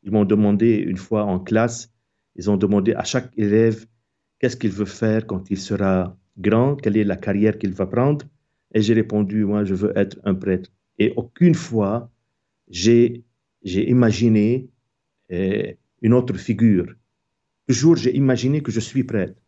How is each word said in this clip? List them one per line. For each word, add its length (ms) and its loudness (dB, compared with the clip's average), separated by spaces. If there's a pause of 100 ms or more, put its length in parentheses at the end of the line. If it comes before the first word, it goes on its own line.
Ils 80 -8
m'ont 120 4
demandé 520 2
une 200 -4
fois 280 -4
en 160 -2
classe, 520 -4 (440)
ils 120 -6
ont 80 2
demandé 360 2
à 100 -4
chaque 340 -6
élève 480 2 (540)
qu'est-ce 180 -2
qu'il 140 -4
veut 140 -4
faire 420 -2
quand 240 -8
il 80 -4
sera 580 -2 (220)
grand, 380 2
quelle 200 -2
est 60 2
la 140 0
carrière 420 0
qu'il 140 -4
va 140 -4
prendre. 380 -2 (500)
Et 80 2
j'ai 120 2
répondu, « 560 0
Moi, 140 0
je 100 -2
veux 220 -2
être 280 -2
un 100 0
prêtre. » 360 -4 (280)
Et 180 2
aucune 380 2
fois, 560 -4 (580)
j'ai, 540 2 (400)
j'ai 260 -4
imaginé, 800 2 (640)
euh, 400 -4 (300)
une 100 4
autre 220 2
figure. 580 0 (760)
Toujours, 280 4
j'ai 180 -2
imaginé 460 0
que 120 -8
je 80 -2
suis 240 -4
prêtre. 440 -6